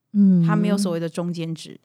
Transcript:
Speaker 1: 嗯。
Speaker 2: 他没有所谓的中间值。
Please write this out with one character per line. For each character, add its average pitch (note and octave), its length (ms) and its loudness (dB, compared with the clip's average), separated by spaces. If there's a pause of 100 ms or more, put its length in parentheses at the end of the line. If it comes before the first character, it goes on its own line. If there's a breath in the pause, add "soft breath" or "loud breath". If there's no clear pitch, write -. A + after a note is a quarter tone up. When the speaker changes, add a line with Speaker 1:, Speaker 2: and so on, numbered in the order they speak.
(120)
Speaker 1:
嗯。 F#3+ 340 4
Speaker 2:
他 E3 100 2
没 E3 120 0
有 G3 100 0
所 F#3+ 140 -2
谓 E3 80 -4
的 E3 80 -4
中 F3 240 -6
间 E3 220 -8
值。 - 300 -16